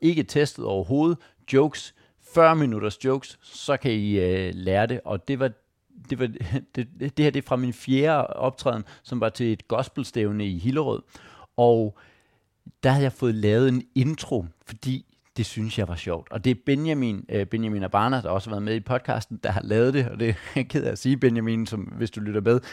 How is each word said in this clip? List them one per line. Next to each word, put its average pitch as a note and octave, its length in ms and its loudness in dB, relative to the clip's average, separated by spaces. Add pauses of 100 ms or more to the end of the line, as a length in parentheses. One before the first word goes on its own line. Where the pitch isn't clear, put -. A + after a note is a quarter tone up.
ikke D#3+ 220 4
testet C3+ 420 -2
overhovedet, B2+ 540 0 (340)
jokes, C#3 420 2 (400)
fyrre D#3+ 220 8
minutters A2 480 -2
jokes, C3 380 -2
så - 340 -4
kan B2+ 160 -2
I, G#2 260 0
øh, F#2 360 0
lære F#2 320 0
det. A#2+ 180 -6
Og G2 240 -6
det C3+ 100 -2
var, C3 120 0 (600)
det B2+ 80 -4
var, B2+ 80 0
<laughs> A2 480 -8
det, A#2+ 140 -4 (120)
det C#3+ 240 -2
her, D3 60 4
det - 60 -2
er C3+ 100 -4
fra B2+ 100 0
min B2+ 160 -2
fjerde C#3 540 2
optræden, B2 580 -2 (180)
som B2 180 -8
var A2+ 80 2
til A#2 240 -2
et - 160 -6
gospelstævne G#2+ 800 -2
i F#2 120 -4
Hillerød. C3 440 -2 (540)
Og A2+ 420 4 (840)
der C3 80 4
havde C#3 140 4
jeg C3 80 0
fået A#2 220 0
lavet A2 340 4
en B2+ 140 0 (120)
intro, C3 520 0 (200)
fordi - 460 -8 (240)
det A2+ 100 -2
synes A2 320 -6
jeg F#2 100 -2
var E2+ 80 -6
sjovt. E2 360 -6
Og G2 120 -6
det C3 60 4
er A#2+ 40 2 (120)
Benjamin, C#3 600 0
øh, G2+ 180 -2
Benjamin A2 360 -2
Abana, A2 380 2
der E2+ 100 -6
også F#2+ 200 -2
har G#2 40 -4
været G2+ 80 -4
med G#2+ 120 -2
i A2 60 -2
podcasten, A2+ 640 -4
der G#2+ 80 -2
har F#2+ 140 -2
lavet A#2+ 300 2
det. C3 140 0
Og G#2 120 -8
det A#2 80 0
er G#2 60 0 (220)
jeg C3 120 -2
ked C#3+ 160 -2
af A2+ 80 -2
at G2+ 60 -8
sige, C3 180 2
Benjamin, A2+ 500 2
som, G#2+ 140 -6
hvis A2+ 300 -6
du A2 100 -10
lytter G#2 200 -2
med, A#2 200 4 (120)